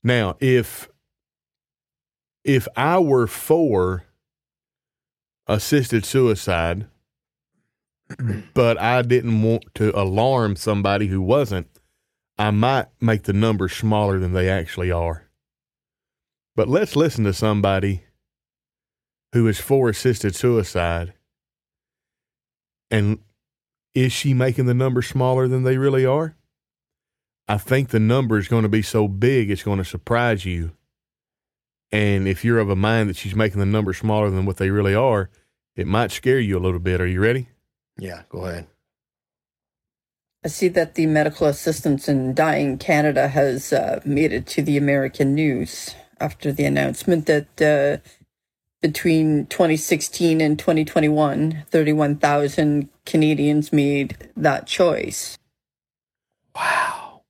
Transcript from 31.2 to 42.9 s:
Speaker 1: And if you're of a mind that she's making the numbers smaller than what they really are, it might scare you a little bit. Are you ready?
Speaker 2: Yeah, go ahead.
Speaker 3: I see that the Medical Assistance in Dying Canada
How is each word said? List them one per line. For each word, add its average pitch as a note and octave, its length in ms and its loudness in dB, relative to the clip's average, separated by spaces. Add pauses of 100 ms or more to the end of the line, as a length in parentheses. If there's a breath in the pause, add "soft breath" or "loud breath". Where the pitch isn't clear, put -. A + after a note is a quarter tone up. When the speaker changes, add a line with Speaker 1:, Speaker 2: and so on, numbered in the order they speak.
Speaker 1:
And G2+ 360 0
if F#2+ 180 -2
you're A#2 140 2
of G2+ 100 0
a G2 60 0
mind G#2+ 340 0
that F2+ 80 -8
she's F#2+ 180 -10
making G2+ 240 0
the G2+ 60 0
numbers G2+ 320 0
smaller G#2+ 320 0
than F#2+ 160 -2
what F#2+ 120 -4
they F#2+ 120 -2
really G2 260 0
are, A2 340 0 (460)
it - 120 -6
might G#2 240 0
scare C3 280 0
you G2 180 0
a - 20 -2
little F2+ 200 -2
bit. F2+ 220 -2
Are F2+ 60 -2
you F2+ 140 -2
ready? A#2+ 280 0 (480)
Speaker 2:
Yeah, F2+ 320 -14
go F#2 160 -10
ahead. E2+ 220 -10 (1800)
Speaker 3:
I E3+ 40 -6
see F3 220 0
that F3 260 0
the D#3+ 100 0
Medical D3+ 420 2
Assistance D3 600 -2
in C3 260 0
Dying D3 440 0
Canada D3 500 0